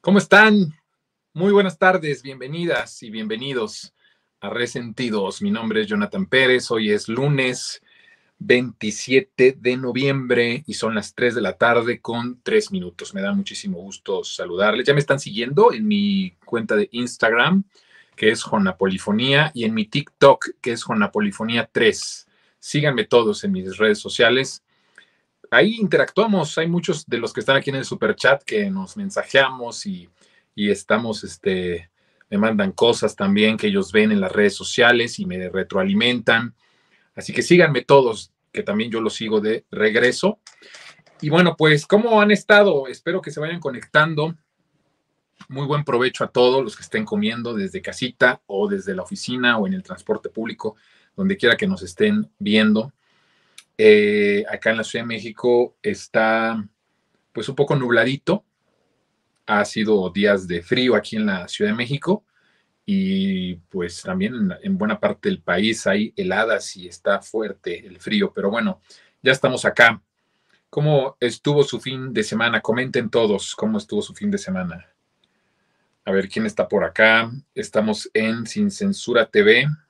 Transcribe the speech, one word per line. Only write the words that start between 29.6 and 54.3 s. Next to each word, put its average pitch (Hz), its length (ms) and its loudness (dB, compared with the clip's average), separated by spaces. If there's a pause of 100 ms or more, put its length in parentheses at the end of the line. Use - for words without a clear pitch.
y, 90 240 -10 (440)
y 104 180 -2
estamos, 107 520 -2
este, 90 640 -6 (400)
me 101 80 -2
mandan 101 360 0
cosas 117 420 2
también 107 400 2
que 107 120 -4
ellos 98 260 -2
ven 107 180 4
en 104 80 2
las 92 140 -2
redes 104 220 2
sociales 117 640 0
y 95 60 -6
me 90 220 -8
retroalimentan. 110 1080 0 (640)
Así - 160 -12
que 147 100 -4
síganme 151 400 4
todos, 127 520 4 (180)
que 104 100 -8
también 110 300 -4
yo 113 80 -4
los 110 140 -4
sigo 110 260 -2
de 110 320 -2
regreso. 117 720 0 (800)
Y 151 80 -4
bueno, 170 260 4
pues, 151 320 2
¿cómo 220 320 4
han 208 120 4
estado? 202 580 4
Espero 175 320 -6
que 151 100 -12
se 151 80 -10
vayan 170 220 -8
conectando. 151 760 -2 (1120)
Muy 139 180 -8
buen 147 200 -2
provecho 123 400 0
a - 20 -12
todos 123 340 4
los 110 140 -6
que - 80 -20
estén 110 220 -4
comiendo 113 480 -4
desde 95 280 -6
casita 123 640 0
o 98 200 -2
desde 98 260 -4
la 92 100 -6
oficina 123 560 -2
o 98 60 0
en 95 100 -2
el 92 80 -10
transporte - 440 -8
público, - 480 -8 (400)
donde 98 220 -2
quiera - 180 4
que 98 120 -2
nos 95 160 -4
estén 107 540 0
viendo. 107 540 2 (880)
Eh, 104 720 6